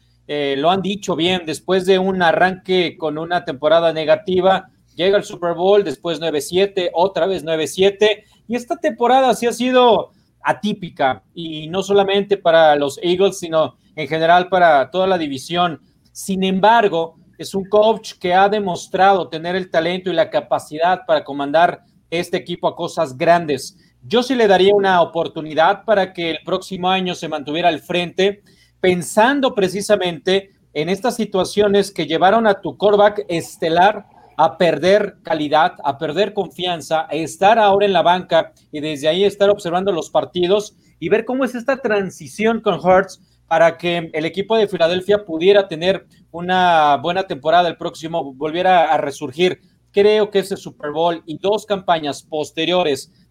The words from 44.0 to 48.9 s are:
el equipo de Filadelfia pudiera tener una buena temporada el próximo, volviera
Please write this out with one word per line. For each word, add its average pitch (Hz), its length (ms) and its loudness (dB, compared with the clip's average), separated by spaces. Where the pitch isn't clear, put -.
el 156 100 -4
equipo 190 320 -2
de 214 100 2
Filadelfia 185 600 0
pudiera 190 420 2
tener 175 380 -4
una 170 640 2
buena 175 300 -4
temporada 165 420 2
el 156 80 -8
próximo, 160 560 -8
volviera 160 640 0